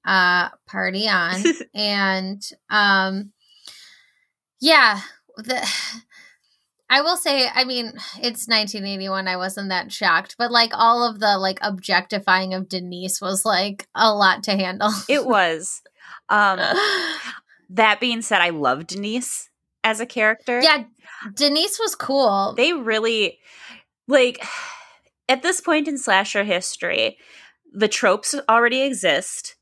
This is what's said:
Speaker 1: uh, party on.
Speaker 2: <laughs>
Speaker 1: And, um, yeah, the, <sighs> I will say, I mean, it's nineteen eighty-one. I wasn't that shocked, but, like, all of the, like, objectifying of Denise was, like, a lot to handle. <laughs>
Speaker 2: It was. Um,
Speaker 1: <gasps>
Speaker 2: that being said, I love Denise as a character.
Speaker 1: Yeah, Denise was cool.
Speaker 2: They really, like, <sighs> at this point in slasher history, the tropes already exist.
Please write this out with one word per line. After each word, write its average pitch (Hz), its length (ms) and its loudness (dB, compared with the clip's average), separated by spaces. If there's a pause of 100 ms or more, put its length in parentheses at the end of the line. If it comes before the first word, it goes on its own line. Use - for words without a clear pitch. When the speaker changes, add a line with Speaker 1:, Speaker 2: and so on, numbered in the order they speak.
Speaker 1:
uh, 180 420 2 (180)
party 196 400 -4
on. 180 340 0 (160)
Speaker 2:
<laughs> - 160 -16
Speaker 1:
And, 202 680 -2 (300)
um, 196 640 2 (1300)
yeah, 247 400 4 (360)
the, 226 320 -6
<sighs> - 1200 -12
I 269 120 4
will 339 160 0
say, 277 360 0
I 262 120 0
mean, 247 300 -6 (280)
it's 240 240 -6
nineteen 214 400 -2
eighty-one. 190 400 -4
I 185 100 -2
wasn't 190 340 -6
that 185 200 -4
shocked, 180 480 0
but, 240 140 0
like, 233 220 4
all 233 280 6
of 220 160 0
the, 202 200 2
like, 190 220 -2
objectifying 190 920 0
of 190 140 -6
Denise 180 520 -6
was, 190 240 -2
like, 202 520 -2
a 220 180 4
lot 196 300 2
to 208 80 -2
handle. 196 480 -2
<laughs> - 80 -12
Speaker 2:
It 262 180 2
was. 185 560 0 (460)
Um, 202 300 4
Speaker 1:
<gasps> 349 1120 -4
Speaker 2:
that 208 300 4
being 233 220 -2
said, 202 200 2
I 175 80 4
love 147 360 0
Denise 214 640 -6 (340)
as 220 180 0
a 240 60 -6
character. 226 560 0
Speaker 1:
Yeah, 294 220 4 (500)
Denise 294 440 0
was 453 160 -2
cool. 214 640 0
Speaker 2:
They 294 180 2
really, 220 640 -2 (680)
like, 247 360 2 (440)
<sighs> - 420 -16
at 254 140 2
this 359 180 0
point 311 280 0
in 285 100 -4
slasher 202 460 0
history, 175 720 -2 (540)
the 208 160 0
tropes - 460 0 (140)
already 254 340 4
exist. 185 800 -2